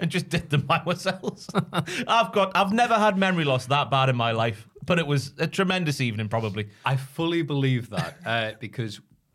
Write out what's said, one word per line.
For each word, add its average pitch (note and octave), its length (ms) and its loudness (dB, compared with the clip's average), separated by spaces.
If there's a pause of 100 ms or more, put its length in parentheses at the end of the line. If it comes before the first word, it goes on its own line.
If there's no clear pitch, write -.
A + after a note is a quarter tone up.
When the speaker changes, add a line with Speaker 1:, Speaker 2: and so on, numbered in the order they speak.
Speaker 1:
and E3+ 100 0
just F3 160 -2
did - 220 -4
them D3 140 2
by D#3+ 160 2
ourselves. F3+ 680 -4 (300)
<laughs> B3+ 300 -4
I've A3+ 260 2
got, F#3+ 200 2
I've F#3+ 200 2
never A#3 220 4
had G#3 220 4
memory F#3 280 2
loss C3 220 2
that C#3 220 2
bad C3+ 200 4
in B2+ 80 2
my A#2 160 2
life, A2+ 340 0 (180)
but F3 140 2
it D#3+ 80 0
was C#3+ 300 0
a E3 100 -2
tremendous F3+ 540 0
evening, A2 260 -2
probably. G#2+ 400 -2 (180)
Speaker 2:
I C3 120 2
fully E3 460 -2
believe C3+ 480 0
that, E2+ 300 -6
<laughs> - 40 -12
uh, A2+ 340 -2
because G#2+ 400 -8 (360)